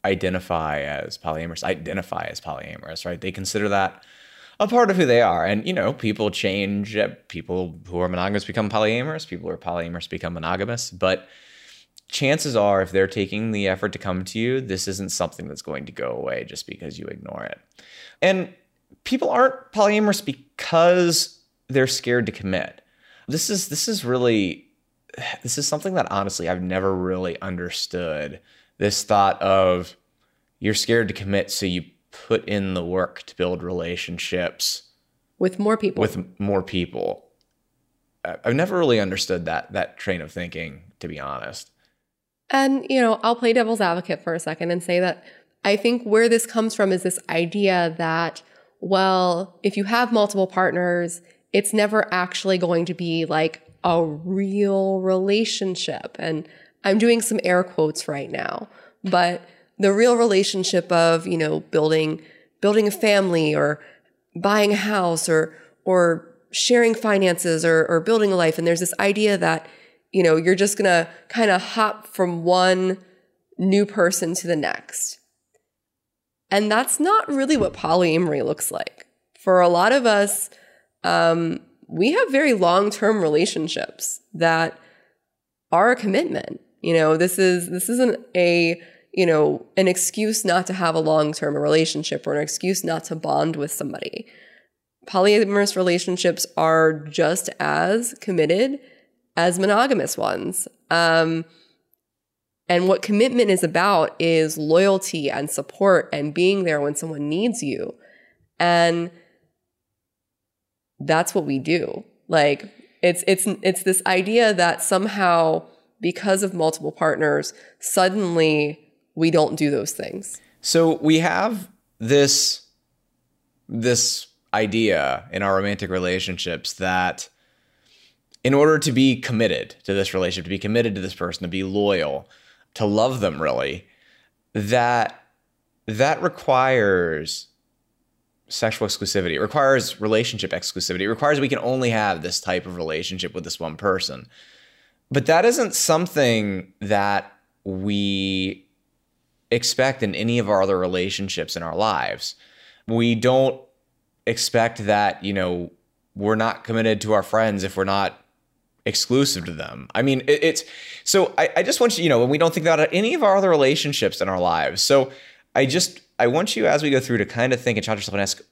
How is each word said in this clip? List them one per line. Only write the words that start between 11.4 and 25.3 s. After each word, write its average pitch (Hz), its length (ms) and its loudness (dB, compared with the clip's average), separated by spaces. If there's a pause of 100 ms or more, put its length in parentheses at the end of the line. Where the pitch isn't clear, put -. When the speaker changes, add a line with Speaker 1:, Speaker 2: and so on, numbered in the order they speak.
Speaker 1:
chances 143 460 -2
are, 101 260 4
if 90 100 -4
they're 95 160 2
taking 104 440 -4
the 101 160 -2
effort 95 260 -2
to - 60 -12
come 92 260 -4
to 110 140 -8
you, 127 220 -2
this 98 260 -6
isn't 95 240 -8
something 82 360 -6
that's 71 140 -14
going 73 240 -10
to 71 60 -16
go 62 180 -8
away 62 360 -6
just - 220 -14
because - 320 -14
you - 80 -14
ignore - 360 -14
it. - 160 -14 (640)
And 185 320 0 (520)
people 269 240 -2
aren't 262 420 0
polyamorous 208 520 2
because 170 1160 2 (300)
they're 131 180 2
scared 120 380 0
to 107 60 -4
commit. - 500 -6 (460)
This 156 220 -4
is, 196 200 -4
this - 180 -6
is 208 180 -4
really, 117 640 0 (720)